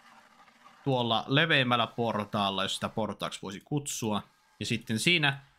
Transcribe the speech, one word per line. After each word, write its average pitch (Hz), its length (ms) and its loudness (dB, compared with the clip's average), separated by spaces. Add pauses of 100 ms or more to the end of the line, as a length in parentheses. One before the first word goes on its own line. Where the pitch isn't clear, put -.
(840)
tuolla 120 420 2
leveimmällä 135 600 4
portaalla, 104 760 -2
jos 98 120 -2
sitä - 140 -4
portaaksi 98 540 -6
voisi 95 220 -10
kutsua. 117 580 -4 (380)
Ja 104 60 -6
sitten 110 320 -2
siinä 147 440 2 (160)